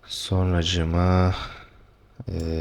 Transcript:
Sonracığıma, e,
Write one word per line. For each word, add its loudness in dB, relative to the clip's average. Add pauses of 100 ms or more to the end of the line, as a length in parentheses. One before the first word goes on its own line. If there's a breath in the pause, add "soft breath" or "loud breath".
Sonracığıma, 2 (920 loud breath)
e, -8 (280)